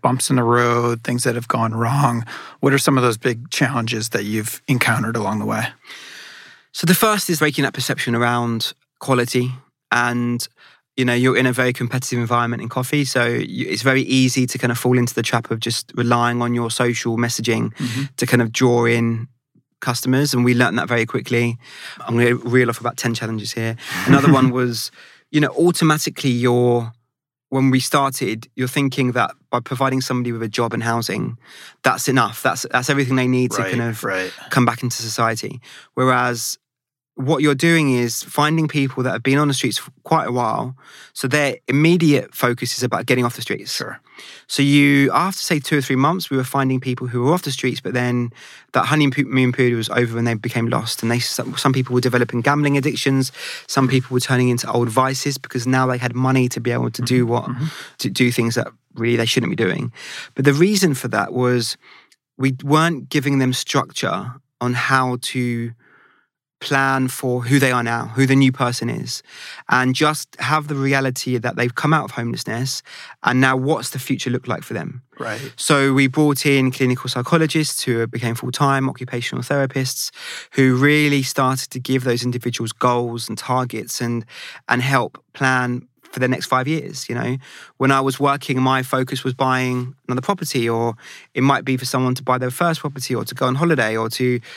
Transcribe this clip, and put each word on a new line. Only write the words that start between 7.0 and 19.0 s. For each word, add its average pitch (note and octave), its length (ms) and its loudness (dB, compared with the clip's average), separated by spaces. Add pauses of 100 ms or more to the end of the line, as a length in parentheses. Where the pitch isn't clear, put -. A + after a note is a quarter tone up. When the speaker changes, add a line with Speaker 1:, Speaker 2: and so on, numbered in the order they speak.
Speaker 2:
is D#3+ 100 -2
breaking D3+ 240 2
that B2+ 100 0
perception B2+ 420 -2
around A#2+ 580 0 (260)
quality. B2 520 0 (400)
And, A#2+ 540 0 (520)
you B2+ 80 0
know, B2 80 2
you're B2 240 4
in C3 80 4
a B2 80 2
very B2+ 180 0
competitive B2 480 -4
environment A#2+ 420 0
in A2+ 80 -10
coffee. C3+ 360 -2
So B2 200 2
you, A#2+ 440 -2
it's A2 120 -4
very C3 200 4
easy C3 460 2
to - 100 -6
kind A#2+ 140 0
of A#2+ 60 -2
fall B2+ 200 4
into A#2+ 160 2
the A#2 100 -2
trap - 280 -2
of A2+ 100 -2
just - 340 -6
relying A#2+ 460 2
on A#2+ 120 0
your A#2+ 160 0
social A#2+ 480 0
messaging A#2 580 0
Speaker 1:
Mm-hmm. B2+ 280 -4 (140)
Speaker 2:
to A#2 80 0
kind A#2+ 160 4
of A2+ 100 0
draw A#2+ 340 4
in A#2 420 0 (520)